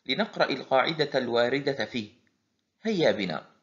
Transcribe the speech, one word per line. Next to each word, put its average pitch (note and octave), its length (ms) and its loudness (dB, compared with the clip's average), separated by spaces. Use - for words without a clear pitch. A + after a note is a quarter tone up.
لنقرأ D#3 440 0
القاعدة C#3 720 0
الواردة B2 640 0
فيه. G#2+ 240 -6
هيا F3 300 2
بنا. F#2+ 400 -4